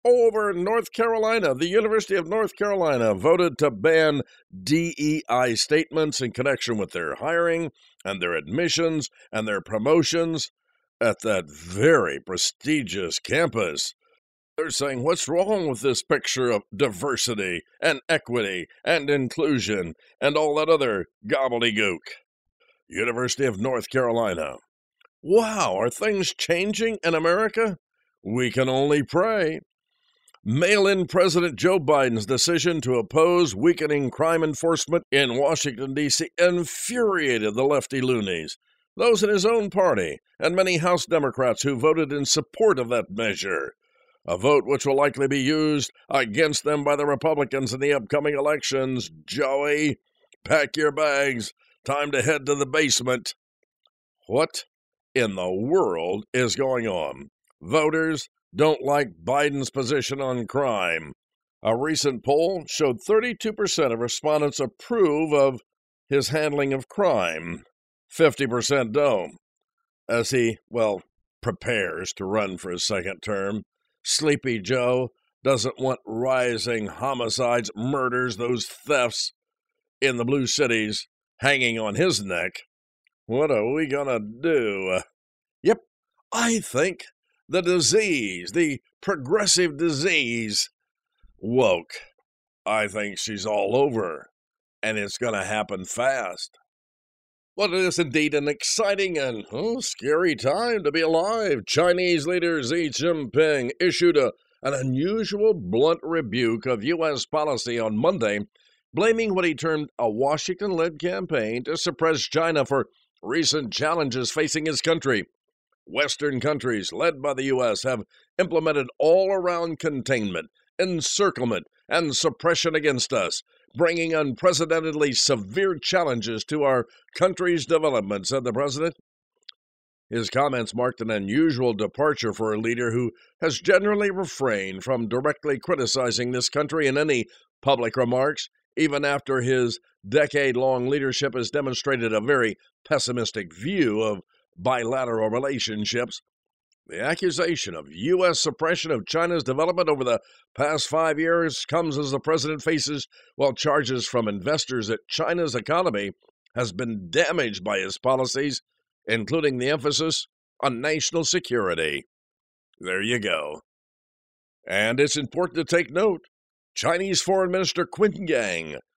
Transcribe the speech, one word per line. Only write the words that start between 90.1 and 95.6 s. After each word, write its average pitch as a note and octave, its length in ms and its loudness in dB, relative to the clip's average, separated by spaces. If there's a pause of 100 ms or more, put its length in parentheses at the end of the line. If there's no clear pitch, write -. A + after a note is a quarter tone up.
woke. G#2+ 540 2 (720)
I G#2+ 220 0
think G#2 320 -6
she's G2+ 260 -8
all G#2 300 0
over, A2+ 520 0 (540)
and G#2+ 160 -2
it's G2+ 200 -6
gonna G#2+ 280 -2
happen G2+ 400 -4